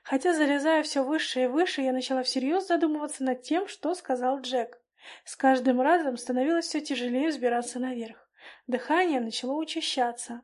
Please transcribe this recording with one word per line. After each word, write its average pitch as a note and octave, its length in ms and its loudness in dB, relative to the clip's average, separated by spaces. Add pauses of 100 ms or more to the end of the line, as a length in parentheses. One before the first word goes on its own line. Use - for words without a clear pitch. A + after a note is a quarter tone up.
Хотя, C4+ 300 2
залезая D4+ 500 4
всё C#4+ 220 -2
выше C4+ 400 0
и - 20 2
выше, D4 360 0
я C4 100 0
начала B3+ 300 -2
всерьёз C#4 460 0
задумываться D4+ 560 0
над B3+ 180 0
тем, F#4 240 0
что - 280 -4
сказал C4 460 -2
Джек. B3 400 -4 (440)
С - 120 -14
каждым C4 440 4
разом C#4+ 360 4
становилось D4+ 500 0
всё D4+ 140 -2
тяжелее B3+ 480 -2
взбираться A#3+ 500 -2
наверх. A#3+ 500 -8 (380)
Дыхание C#4+ 540 2
начало A#3 320 -6
учащаться, B3 920 -4